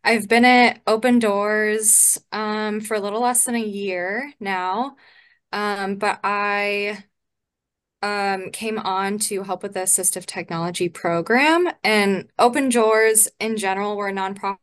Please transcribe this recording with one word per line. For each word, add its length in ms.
I've 220
been 160
at 420
Open 320
Doors, 1000
um, 480
for 140
a 40
little 220
less 240
than 100
a 80
year 760
now, 600
um, 420
but 300
I, 800
um, 500
came 280
on 400
to 240
help 200
with 120
the 80
assistive 420
technology 640
program. 800
And 420
Open 300
Doors 640
in 160
general, 400
we're 140
a 20
nonprofit 520